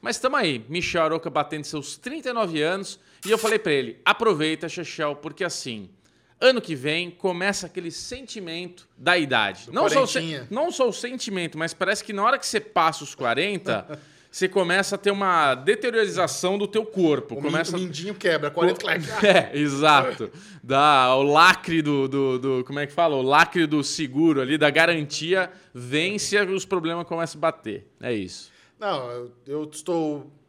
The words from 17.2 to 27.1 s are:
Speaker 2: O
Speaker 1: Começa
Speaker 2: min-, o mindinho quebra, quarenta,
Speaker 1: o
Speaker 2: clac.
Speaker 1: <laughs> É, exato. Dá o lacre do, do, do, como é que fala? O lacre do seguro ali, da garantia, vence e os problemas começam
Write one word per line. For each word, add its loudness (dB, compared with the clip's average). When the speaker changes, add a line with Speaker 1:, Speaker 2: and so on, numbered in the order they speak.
Speaker 2:
O -10
Speaker 1:
Começa -2
Speaker 2:
min-, -2
o -6
mindinho -10
quebra, 0
quarenta, 0
Speaker 1:
o -10
Speaker 2:
clac. -2
Speaker 1:
<laughs> -4
É, 6
exato. 4
Dá 6
o 4
lacre 6
do, 0
do, 0
do, -2
como -8
é -4
que -14
fala? 2
O 2
lacre 6
do 0
seguro 2
ali, 0
da 4
garantia, 0
vence -4
e 4
os -4
problemas -4
começam -6